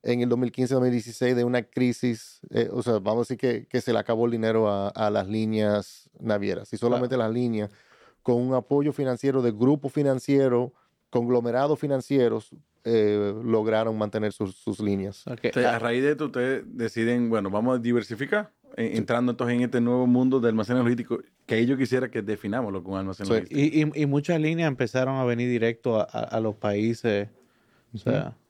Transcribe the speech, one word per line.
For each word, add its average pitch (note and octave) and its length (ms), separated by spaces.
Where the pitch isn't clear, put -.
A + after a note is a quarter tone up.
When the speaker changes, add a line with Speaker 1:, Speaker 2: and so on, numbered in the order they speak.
Speaker 1:
en A#2+ 200
el A#2+ 80
dos A#2 100
mil B2 120
quince, B2+ 220
dos C3 80
mil B2+ 100
dieciséis B2 440
de A#2+ 80
una A#2+ 200
crisis, B2 760
eh, A#2 200
o A#2 100
sea, A2 180
vamos G#2 180
a A#2+ 40
decir A#2 160
que, A#2+ 300
que B2 140
se B2 100
le A2 80
acabó A2+ 260
el A#2+ 60
dinero A2 380
a, G2+ 200
a G#2+ 200
las G#2 180
líneas G#2+ 840
navieras. G#2 540
Y A2 40
solamente B2 380
Speaker 2:
Claro. A2+ 140
Speaker 1:
las A2+ 60
líneas A2+ 340
con B2 120
un B2+ 180
apoyo C#3+ 400
financiero C3 480
de A#2+ 100
grupos C3+ 400
financieros, C3+ 800
conglomerados B2 680
financieros, B2+ 720
eh, G#2 480
lograron A2 540
mantener G#2+ 340
sus, F#2+ 240
sus - 240
líneas. G2+ 480
Speaker 3:
Ok, B2 220
Speaker 4:
O - 40
sea, A#2+ 200
Speaker 3:
ah. - 20
Speaker 4:
a A#2 40
raíz A#2+ 220
de C#3+ 100
esto, D3+ 140
ustedes B2+ 400
deciden, A#2 640
bueno, G#2 200
vamos A#2 280
a A#2+ 40
diversificar, A#2+ 680
eh, A2+ 140
Speaker 1:
Sí. A2+ 60
Speaker 4:
entrando A#2+ 340
entonces A#2+ 260
en B2 60
este A#2+ 180
nuevo B2 260
mundo C3 320
de A#2 80
almacenes A#2 360
logísticos, A#2+ 360
que A#2 100
ahí A2+ 100
yo C3+ 100
quisiera B2+ 340
que A2+ 120
definamos G#2 500
lo F#2+ 100
que F2+ 80
un G2 80
almacén F#2+ 280
Speaker 1:
Sí. F#2+ 80
Speaker 4:
logístico. A2 260
Speaker 3:
Y, D3+ 400
y, D3+ 40
y - 20
muchas D3 340
líneas D#3+ 300
empezaron C3 480
a C3 80
venir A#2+ 240
directo A2+ 500
a, - 40
a, A#2 200
a A2+ 160
los A2 160
países, G#2 720
o - 680
Speaker 1:
Ujú. - 140
Speaker 3:
sea. G2+ 260